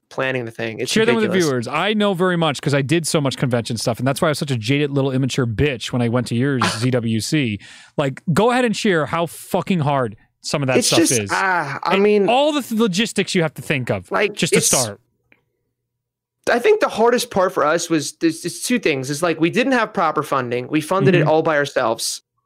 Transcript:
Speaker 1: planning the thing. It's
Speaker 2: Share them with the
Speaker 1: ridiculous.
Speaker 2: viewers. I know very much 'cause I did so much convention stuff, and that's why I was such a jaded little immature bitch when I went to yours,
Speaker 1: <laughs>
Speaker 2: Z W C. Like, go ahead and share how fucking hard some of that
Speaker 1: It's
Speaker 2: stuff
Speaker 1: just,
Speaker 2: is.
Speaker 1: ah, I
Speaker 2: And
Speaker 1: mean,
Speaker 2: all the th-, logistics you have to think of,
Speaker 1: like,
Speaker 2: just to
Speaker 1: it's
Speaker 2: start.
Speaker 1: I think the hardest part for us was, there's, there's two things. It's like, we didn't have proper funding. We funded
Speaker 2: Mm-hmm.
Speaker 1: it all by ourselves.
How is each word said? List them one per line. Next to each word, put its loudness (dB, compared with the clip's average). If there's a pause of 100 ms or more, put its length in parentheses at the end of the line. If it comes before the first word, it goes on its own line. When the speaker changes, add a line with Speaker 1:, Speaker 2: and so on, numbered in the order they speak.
Speaker 1:
planning -4
the -12
thing. -8
It's -4
Speaker 2:
Share 4
them 2
with 0
the 0
Speaker 1:
ridiculous. 0
Speaker 2:
viewers. -8
I -2
know 2
very 0
much 0
'cause 0
I 2
did 0
so 2
much -2
convention -2
stuff, -2
and 0
that's 0
why 2
I 2
was -2
such -4
a 0
jaded 0
little 0
immature 0
bitch -2
when 0
I 2
went 0
to -4
yours, 0
Speaker 1:
<laughs> -2
Speaker 2:
Z 0
W 0
C. -2 (380)
Like, -2 (120)
go 4
ahead 2
and 0
share 2
how -2
fucking -2
hard 0 (260)
some -4
of -2
that 4
Speaker 1:
It's 2
Speaker 2:
stuff 4
Speaker 1:
just, 4
Speaker 2:
is. 0
Speaker 1:
ah, 0
I 0
Speaker 2:
And 2
Speaker 1:
mean, 4
Speaker 2:
all 2
the -2
th-, -6
logistics -2
you 2
have -2
to -16
think -4
of, -4
Speaker 1:
like, 0
Speaker 2:
just -2
to 4
Speaker 1:
it's 0
Speaker 2:
start. 0 (1500)
Speaker 1:
I 2
think 4
the 2
hardest 2
part 2
for 2
us 0
was, 0
there's, 0
there's -8
two 0
things. -2
It's -4
like, 0
we 4
didn't 0
have 0
proper 0
funding. -2
We 0
funded 2
Speaker 2:
Mm-hmm. 4
Speaker 1:
it 0
all 4
by 0
ourselves. -2 (240)